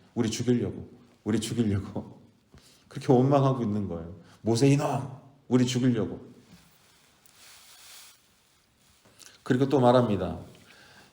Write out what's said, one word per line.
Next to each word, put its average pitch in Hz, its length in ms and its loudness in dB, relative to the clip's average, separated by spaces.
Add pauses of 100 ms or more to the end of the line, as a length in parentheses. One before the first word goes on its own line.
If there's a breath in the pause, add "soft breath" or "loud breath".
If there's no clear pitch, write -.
(140 soft breath)
우리 113 160 -2
죽이려고. 117 580 -2 (360 soft breath)
우리 110 160 -2
죽이려고." 107 800 -4 (340)
<laughs> - 340 -20
그렇게 - 240 -2
원망하고 131 520 4
있는 104 240 -4
거예요. 85 260 -10 (280 soft breath)
"모세 117 280 2
이놈, 143 400 0 (380)
우리 127 180 2
죽이려고." 120 540 -2 (3250 loud breath)
그리고 127 260 0
또 143 100 2
말합니다. 107 600 2 (720 soft breath)